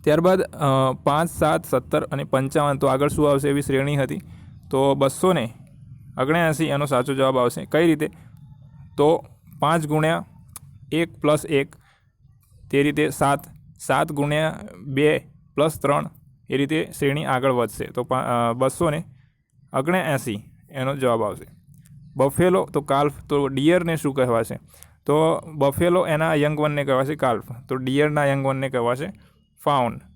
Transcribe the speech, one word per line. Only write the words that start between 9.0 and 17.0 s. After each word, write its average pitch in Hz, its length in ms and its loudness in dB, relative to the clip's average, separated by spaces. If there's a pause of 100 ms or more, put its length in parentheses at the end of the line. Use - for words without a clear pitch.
પાંચ 156 260 0
ગુણ્યા 156 380 0 (680)
એક 165 280 -4
પ્લસ 151 260 0
એક, 139 300 -2 (960)
તે 139 120 2
રીતે 151 260 2
સાત, 143 300 0 (400)
સાત 156 340 -2
ગુણ્યા 147 480 -2 (260)
બે 143 320 2 (360)
પ્લસ 156 260 0
ત્રણ, 143 300 0 (400)
એ 131 60 -2
રીતે 143 320 -2 (100)
શ્રેણી 147 260 0